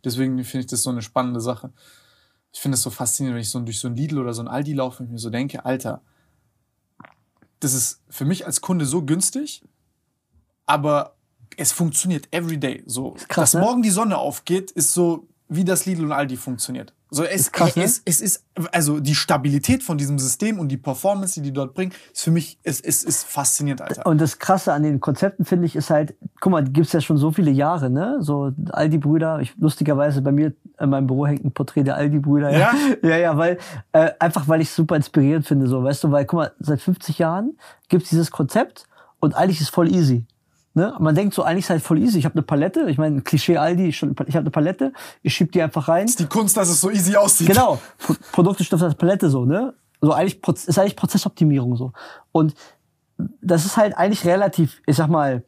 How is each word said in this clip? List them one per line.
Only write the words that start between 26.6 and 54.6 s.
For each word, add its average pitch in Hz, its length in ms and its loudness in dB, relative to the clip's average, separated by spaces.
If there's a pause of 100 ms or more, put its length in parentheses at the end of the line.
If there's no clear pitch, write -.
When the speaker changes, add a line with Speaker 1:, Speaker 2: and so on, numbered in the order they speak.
Speaker 2:
die 131 80 -2
gibt's 151 220 2
ja 165 80 2
schon 151 160 2
so 147 140 2
viele 156 180 2
Jahre, 143 400 2
ne? 185 300 -2
So 143 320 -2 (180)
Aldi-Brüder, 156 680 0
ich, 135 180 -6
lustigerweise 147 640 0
bei 139 100 0
mir 147 220 2 (260)
in 147 120 0
meinem 135 160 0
Büro 131 180 0
hängt 143 180 -2
ein 135 80 -2
Porträt - 300 -2
der 135 140 0
Aldi-Brüder, 147 560 2
ja? 151 80 4
Speaker 1:
Ja? 208 140 6 (280)
Speaker 2:
<laughs> - 0 -
Ja, 165 160 4
ja, 165 220 2
weil, 175 180 2 (340)
äh, 208 280 6
einfach 165 280 0
weil 160 140 4
ich's - 140 -2
super 165 200 2
inspirierend 147 520 2
finde, 139 180 2
so, 127 180 2
weißt 135 200 0
du, 156 80 2
weil, 143 160 2
guck 170 100 -2
mal, 160 220 -2
seit 151 200 -2
fünfzig - 380 -4
Jahren 185 400 -2 (300)
gibt's 180 220 2
dieses 160 200 2
Konzept - 560 -2 (340)
und 151 140 0
eigentlich 160 280 0
ist 147 80 -2
voll 170 220 2
easy. 135 360 2 (480)
Ne? 202 240 2
Man 156 160 4
denkt 196 180 2
so, - 80 -2
eigentlich 175 240 0
ist - 60 -2
halt 160 100 2
voll - 160 2
easy. 214 220 2
Ich 127 60 0
hab 156 80 -2
eine 156 100 0
Palette, 175 460 0
ich 139 100 0
meine, 151 220 0
Klischee 160 360 2
Aldi, 175 300 2
ich, - 160 -2
ich 143 320 -4
hab 165 60 2
eine 147 100 -2
Palette, 165 420 0 (300)
ich 160 100 0
schieb - 180 0
die 175 120 2
einfach 151 240 -2
rein. 170 160 4
Speaker 1:
Das 233 80 0
ist - 80 -2
die 165 80 -2
Kunst, 208 280 0
dass 190 140 0
es 165 100 2
so 180 120 0
easy 196 240 0
aussieht. 202 320 4
Speaker 2:
Genau, 202 320 6 (180)
Pro-, - 180 -2 (160)
Produkte 185 320 4
stopfen 175 220 2
als 160 100 0
Palette 185 360 2
so, 131 140 2
ne? 202 280 0 (260)
So 151 140 4
eigentlich 175 280 0
Proz-, - 260 -2
ist 165 100 2
eigentlich 196 180 2
Prozessoptimierung 143 800 2
so. 123 160 -4 (400)
Und 160 220 2 (880)
das 170 240 2
ist 196 120 -2
halt 208 200 2
eigentlich 190 280 0
relativ, 175 600 2